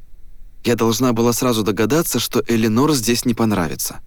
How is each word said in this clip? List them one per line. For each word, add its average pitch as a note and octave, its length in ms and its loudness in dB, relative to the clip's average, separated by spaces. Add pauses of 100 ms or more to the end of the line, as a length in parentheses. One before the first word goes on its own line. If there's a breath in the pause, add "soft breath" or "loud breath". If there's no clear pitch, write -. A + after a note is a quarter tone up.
(640)
Я A#2 120 2
должна A#2 360 2
была A#2 220 2
сразу A#2 300 0
догадаться, A2+ 560 0
что - 280 -2
Эленор A#2 460 2
здесь A#2+ 320 0
не B2 80 2
понравится. G2+ 720 -2